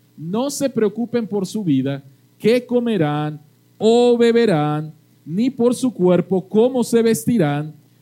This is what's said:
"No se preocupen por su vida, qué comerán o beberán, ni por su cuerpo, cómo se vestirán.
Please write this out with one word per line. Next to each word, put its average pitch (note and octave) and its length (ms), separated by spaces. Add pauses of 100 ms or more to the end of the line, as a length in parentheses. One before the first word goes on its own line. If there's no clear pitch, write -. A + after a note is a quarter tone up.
(180)
"No G#3 320
se C#4 200
preocupen A3+ 580
por G3 200
su A3 160
vida, C#3 400 (340)
qué B3 280
comerán D#3 760 (380)
o A#3+ 400
beberán, D#3+ 760 (320)
ni G#3 240
por A#3+ 240
su B3+ 200
cuerpo, F3+ 540
cómo A#3+ 360
se A#3 180
vestirán. F#3 720 (280)